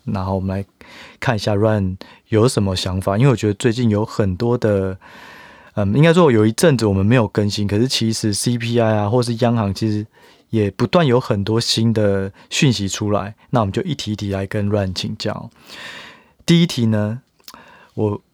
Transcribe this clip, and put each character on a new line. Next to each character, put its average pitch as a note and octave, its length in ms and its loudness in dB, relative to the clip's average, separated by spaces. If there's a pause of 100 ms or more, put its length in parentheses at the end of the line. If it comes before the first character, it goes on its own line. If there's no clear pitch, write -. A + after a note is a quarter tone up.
然 G2+ 200 -4
后 G2 100 -2
我 F#2+ 40 -2
们 F#2+ 180 -4
来 G2 80 -6 (540)
看 B2 160 -2
一 - 20 -2
下 G#2+ 160 -2
Ryan G2+ 440 0 (320)
有 A2 180 4
什 A2+ 160 0
么 F#2+ 140 -2
想 F#2 240 -4
法。 G2 160 0
因 C3 80 4
为 C#3+ 60 6
我 A#2+ 40 2
觉 G#2+ 120 0
得 G#2 80 2
最 A#2 180 0
近 A#2+ 160 0
有 G#2 160 2
很 F#2+ 320 -2
多 A#2+ 200 0
的， G2 400 -2 (760)
嗯， G#2 200 0
应 C3+ 80 4
该 E3 120 6
说 C#3+ 180 6
有 G#2+ 140 4
一 A2+ 80 4
阵 B2+ 240 2
子 A2 80 0
我 G2+ 80 2
们 F#2+ 120 2
没 A#2 100 4
有 A2+ 120 4
更 G#2 220 -2
新， G2+ 180 -4
可 G2+ 100 -2
是 A#2 80 2
其 A2+ 280 -2
实 G#2+ 200 -2
C A#2+ 240 -2
P A#2 220 -2
I A2 200 2
啊， G#2 100 0
或 B2 120 2
是 A#2 140 -2
央 A#2 220 2
行， G2+ 160 0
其 A2 180 -2
实 G#2 160 -4 (420)
也 G#2 220 0
不 - 160 -2
断 F3 180 2
有 B2 140 4
很 G2+ 240 -2
多 A2 160 0
新 A#2 320 0
的 G2 400 0 (180)
讯 - 220 2
息 G2+ 160 -2
出 G2+ 240 -4
来， G2+ 240 -4 (140)
那 B2+ 100 0
我 A2 60 2
们 G2 80 -4
就 - 80 -4
一 E3+ 120 -4
题 - 200 -6
一 - 20 -6
题 G2+ 160 -6
来 G2 160 -4
跟 G2+ 220 -4
Ryan G2 240 -2
请 G#2+ 240 -6
教。 - 320 -8 (960)
第 E3+ 180 6
一 - 20 2
题 B2 200 -2
呢， A2 340 0 (760)
我 G#2 260 -2 (120)